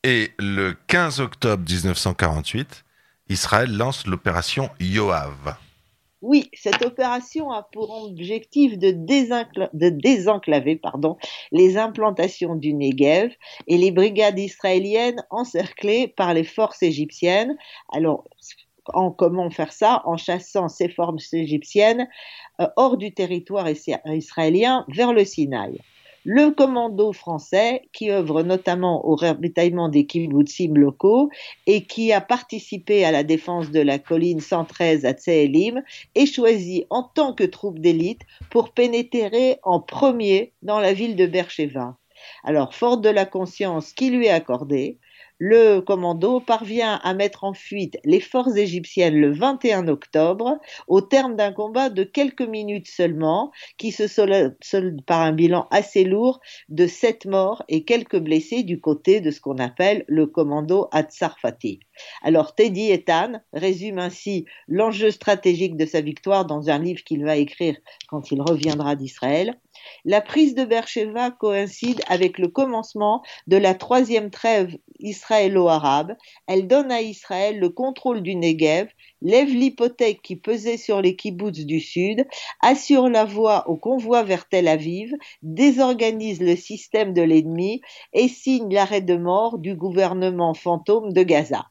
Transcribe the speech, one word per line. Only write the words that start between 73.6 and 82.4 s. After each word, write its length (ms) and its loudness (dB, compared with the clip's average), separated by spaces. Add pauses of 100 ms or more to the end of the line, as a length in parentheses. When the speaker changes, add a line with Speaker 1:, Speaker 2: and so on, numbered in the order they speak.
Speaker 2:
troisième 560 0
trêve 460 -2 (220)
israélo-arabe. 1160 2 (320)
Elle 180 0
donne 240 2
à 100 -2
Israël 580 -4
le 100 2
contrôle 540 -4
du 120 -4
Negev, 540 0 (340)
lève 260 4
l'hypothèque 720 0
qui 120 -12
pesait 440 -4
sur 220 -2
les 140 2
kibboutz 500 -8
du 140 -4
sud, 480 -2 (340)